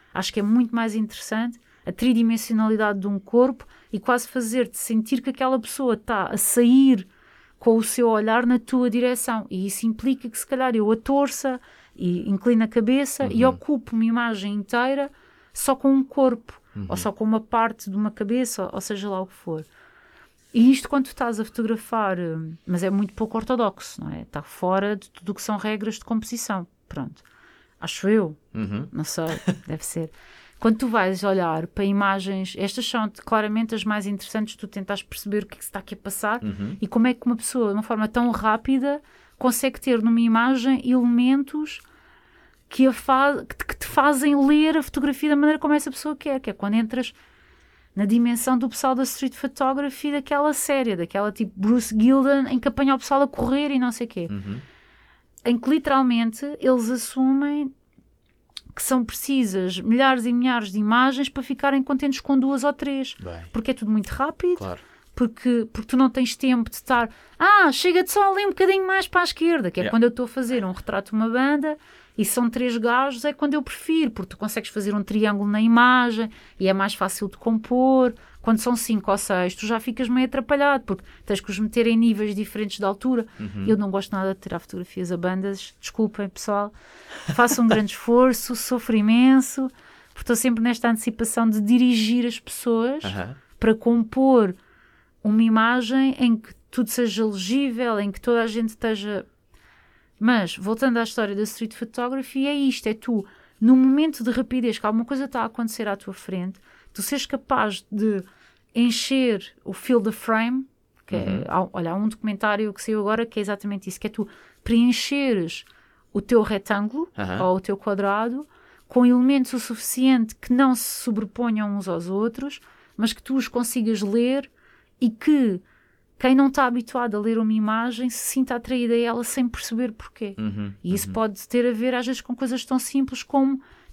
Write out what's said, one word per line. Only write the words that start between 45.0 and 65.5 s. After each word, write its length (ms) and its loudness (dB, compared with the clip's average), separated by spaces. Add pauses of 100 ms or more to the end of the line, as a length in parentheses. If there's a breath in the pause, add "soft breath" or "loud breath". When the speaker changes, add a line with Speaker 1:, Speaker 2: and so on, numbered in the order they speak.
Speaker 1:
da 60 4
maneira 220 4
como 160 0
essa 160 0
pessoa 260 -8
quer, 240 -4
que 100 -8
é 40 -6
quando 220 -2
entras 380 -2 (800 soft breath)
na 100 0
dimensão 520 2
do 120 0
pessoal 240 0
da 100 0
street 300 -4
photography, 800 -4
daquela 420 0
série, 420 0
daquela 360 -4
tipo 240 -6
Bruce 440 2
Gilden, 540 4
em 60 0
que 80 -4
apanha 260 2
o 60 0
pessoal 240 2
a 40 4
correr 440 -2
e 80 0
não 120 0
sei 140 -8
o 40 -8
quê. 200 -8
Speaker 2:
Uhum. 300 -8 (840 loud breath)
Speaker 1:
Em 120 2
que 120 -4
literalmente 760 0 (140)
eles 300 2
assumem 840 0 (1040)
que 80 -10
são 200 0
precisas 760 -2
milhares 460 2
e 60 0
milhares 400 0
de 80 -2
imagens 480 2
para 160 -8
ficarem 400 0
contentes 380 -2
com 180 2
duas 240 2
ou 80 2
três. 480 -6
Speaker 2:
Bem. 320 -12
Speaker 1:
Porque 200 -2
é 20 -4
tudo 180 -4
muito 180 0
rápido, 480 -2
Speaker 2:
Claro. 220 -8 (360 soft breath)
Speaker 1:
porque, 580 0